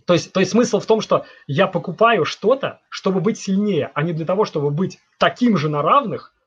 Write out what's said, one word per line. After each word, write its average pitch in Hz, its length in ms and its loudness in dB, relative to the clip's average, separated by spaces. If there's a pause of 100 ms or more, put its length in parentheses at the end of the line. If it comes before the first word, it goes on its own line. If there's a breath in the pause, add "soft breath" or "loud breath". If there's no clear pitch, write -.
То 175 80 4
есть, 165 180 -2
то 185 80 0
есть 185 120 0
смысл 233 280 2
в - 60 -10
том, 220 140 4
что - 240 0 (220 loud breath)
я 160 200 2
покупаю 185 580 0
что-то, 214 560 -2 (100)
чтобы 190 300 -2
быть 214 180 -2
сильнее, 190 560 -2
а 147 80 -2
не 170 100 -2
для 160 140 -6
того, 196 180 0
чтобы 147 260 -2
быть 180 280 -4 (200)
таким 202 380 2
же 156 140 0
на 147 120 -2
равных, 196 520 -2 (120)